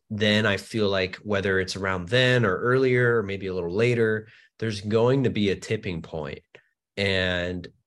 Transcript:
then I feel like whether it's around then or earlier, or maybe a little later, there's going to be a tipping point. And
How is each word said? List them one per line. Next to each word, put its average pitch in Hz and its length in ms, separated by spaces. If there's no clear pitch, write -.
then 107 340
I 101 140
feel 104 320
like 92 260
whether 98 420
it's 92 180
around 92 340
then 127 340
or 92 140
earlier, 123 600
or 110 40
maybe 98 240
a 92 80
little 85 200
later, 110 540
there's 104 240
going 117 420
to 113 60
be 101 180
a 92 80
tipping 90 460
point. 76 400
And 90 680